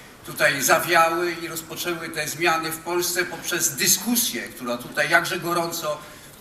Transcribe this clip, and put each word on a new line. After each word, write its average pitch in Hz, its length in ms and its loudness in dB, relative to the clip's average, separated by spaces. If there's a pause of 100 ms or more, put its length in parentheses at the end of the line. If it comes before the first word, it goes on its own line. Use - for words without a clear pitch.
(260)
tutaj 147 360 2
zawiały 170 680 4
i 165 160 -8
rozpoczęły 165 600 -6
te 151 200 -4
zmiany 160 420 0
w 156 80 -6
Polsce 175 460 0
poprzez 160 520 -2
dyskusję, 190 680 2
która 120 340 -6
tutaj 147 340 -2
jakże 170 280 2
gorąco 170 600 -2 (420)